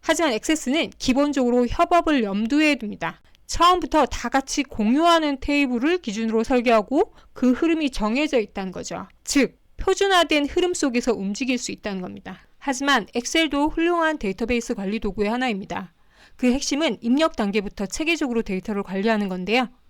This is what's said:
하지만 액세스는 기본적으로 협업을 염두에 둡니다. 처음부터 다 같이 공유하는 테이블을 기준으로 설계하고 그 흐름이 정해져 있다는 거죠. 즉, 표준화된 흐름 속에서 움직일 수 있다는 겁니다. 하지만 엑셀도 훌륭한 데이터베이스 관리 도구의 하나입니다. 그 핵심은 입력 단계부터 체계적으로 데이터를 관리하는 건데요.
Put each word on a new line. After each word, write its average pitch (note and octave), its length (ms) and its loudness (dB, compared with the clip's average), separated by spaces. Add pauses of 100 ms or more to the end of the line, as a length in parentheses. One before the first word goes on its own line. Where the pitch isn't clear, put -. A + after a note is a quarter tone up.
하지만 D#4+ 320 0
액세스는 C#4 640 -2
기본적으로 B3+ 680 2
협업을 E4 560 2
염두에 A#3 520 2
둡니다. G3+ 460 -8 (280)
처음부터 E4 560 4
다 - 240 -6
같이 C4+ 320 -2
공유하는 C#4+ 800 2
테이블을 C#4+ 560 0
기준으로 A3+ 460 -2
설계하고 B3 680 2 (200)
그 B3+ 180 2
흐름이 D#4+ 380 2
정해져 B3+ 500 0
있다는 G3 320 -6
거죠. F3+ 360 -12 (160)
즉, - 340 0 (200)
표준화된 F4 680 2
흐름 F4+ 280 0
속에서 A#3+ 380 0
움직일 G#3 440 -2
수 - 140 -8
있다는 G3 300 -8
겁니다. F#3+ 440 -14 (140)
하지만 C4+ 560 -2
엑셀도 C#4+ 540 0
훌륭한 E4 500 0
데이터베이스 A3+ 560 -4
관리 G3+ 240 -4
도구의 G#3 320 -2
하나입니다. G3+ 640 -4 (420)
그 B3 180 2
핵심은 C#4+ 480 -2
입력 C#4+ 340 2
단계부터 G3+ 520 -4
체계적으로 D4+ 560 -2
데이터를 G3 400 -4
관리하는 G3+ 460 -2
건데요. G3 400 -2 (200)